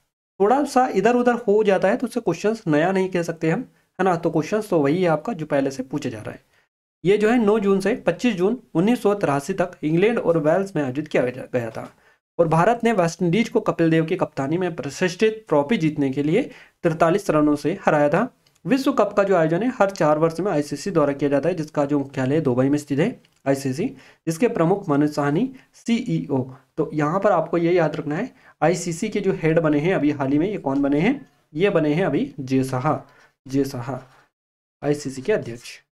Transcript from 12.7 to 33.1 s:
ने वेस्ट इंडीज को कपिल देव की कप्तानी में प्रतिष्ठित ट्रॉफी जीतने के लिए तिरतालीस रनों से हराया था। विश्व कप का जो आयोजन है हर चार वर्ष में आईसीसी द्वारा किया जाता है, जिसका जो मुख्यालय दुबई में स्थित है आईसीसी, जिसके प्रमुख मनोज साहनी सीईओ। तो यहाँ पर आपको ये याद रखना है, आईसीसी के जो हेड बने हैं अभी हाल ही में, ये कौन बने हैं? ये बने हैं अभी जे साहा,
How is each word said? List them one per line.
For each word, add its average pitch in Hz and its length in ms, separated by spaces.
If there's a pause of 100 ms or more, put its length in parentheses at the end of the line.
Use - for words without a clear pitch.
ने 233 80
वेस्ट 175 300
इंडीज 190 280
को - 100
कपिल 165 300
देव 160 160
की 180 100
कप्तानी 143 420
में 180 180
प्रतिष्ठित 185 720
ट्रॉफी 147 300
जीतने 156 320
के 139 140
लिए 165 180 (420)
तिरतालीस 170 460
रनों 151 260
से 156 300
हराया 147 240
था। 190 180 (380)
विश्व 262 280
कप - 200
का 202 100
जो 190 120
आयोजन 165 280
है 254 60
हर 202 200
चार 151 280
वर्ष 160 220
में 196 120
आईसीसी 147 400
द्वारा 147 220
किया 143 160
जाता 143 200
है, 185 60
जिसका 151 300
जो 143 140
मुख्यालय 135 420
दुबई 131 280
में 147 80
स्थित 139 220
है 226 220 (260)
आईसीसी, 139 380 (420)
जिसके 165 200
प्रमुख 180 420
मनोज 147 240
साहनी 151 380 (220)
सीईओ। 160 720 (340)
तो 151 160
यहाँ 151 260
पर 208 120
आपको 170 260
ये 170 160
याद 160 220
रखना 147 200
है, 226 180 (280)
आईसीसी 175 480
के 208 100
जो 185 140
हेड 165 260
बने 151 200
हैं 175 160
अभी 147 160
हाल 135 200
ही 147 80
में, 180 120
ये 190 60
कौन 139 240
बने 143 180
हैं? 254 300 (240)
ये 180 160
बने 151 240
हैं 185 120
अभी 170 340
जे 131 240
साहा, 131 380 (460)